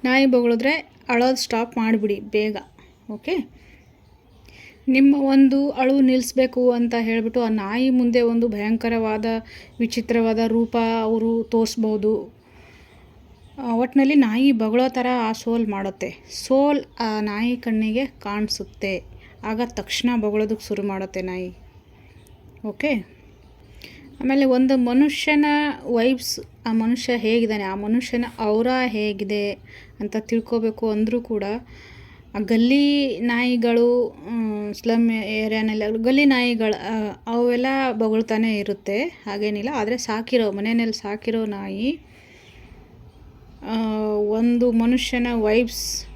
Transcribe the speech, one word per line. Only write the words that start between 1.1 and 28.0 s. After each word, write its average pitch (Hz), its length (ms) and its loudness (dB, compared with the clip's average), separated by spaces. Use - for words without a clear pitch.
ಸ್ಟಾಪ್ 240 420 -4
ಮಾಡಿಬಿಡಿ 220 420 0
ಬೇಗ, 214 380 -2
ಓಕೆ? 294 240 -6
ನಿಮ್ಮ 269 280 6
ಒಂದು 277 560 4
ಅಳು 269 300 2
ನಿಲ್ಲಿಸ್ಬೇಕು 254 720 2
ಅಂತ 240 280 0
ಹೇಳ್ಬಿಟ್ಟು 226 420 0
ಆ 233 60 0
ನಾಯಿ 220 420 0
ಮುಂದೆ 247 320 2
ಒಂದು 233 260 2
ಭಯಂಕರವಾದ, 220 760 -2
ವಿಚಿತ್ರವಾದ 226 680 0
ರೂಪ 226 300 0
ಅವರು 226 420 0
ತೋರಿಸ್ಬೋದು. 220 880 -2
ಆ, 240 160 -4
ಒಟ್ನಲ್ಲಿ 269 400 4
ನಾಯಿ 262 360 4
ಬೊಗಳೋ 226 380 2
ಥರ 247 160 -2
ಆ 226 160 -2
ಸೋಲ್ 233 360 -2
ಮಾಡುತ್ತೆ. 196 480 -6
ಸೋಲ್ 277 520 2
ಆ 220 200 -2
ನಾಯಿ 214 380 -2
ಕಣ್ಣಿಗೆ 220 480 -2
ಕಾಣಿಸುತ್ತೆ, 202 1000 -6
ಆಗ 220 220 -4
ತಕ್ಷಣ - 440 -4
ಬೊಗಳೋದಕ್ಕೆ 214 460 -2
ಶುರು 202 160 -6
ಮಾಡುತ್ತೆ 190 380 -8
ನಾಯಿ, 185 320 -8
ಓಕೆ? 220 560 -4
ಆಮೇಲೆ 269 240 2
ಒಂದು 262 320 4
ಮನುಷ್ಯನ 285 680 2
ವೈಬ್ಸ್, 240 560 0
ಆ 226 60 -2
ಮನುಷ್ಯ 233 460 0
ಹೇಗಿದ್ದಾನೆ, 214 460 0
ಆ 190 120 -4
ಮನುಷ್ಯನ 240 500 -2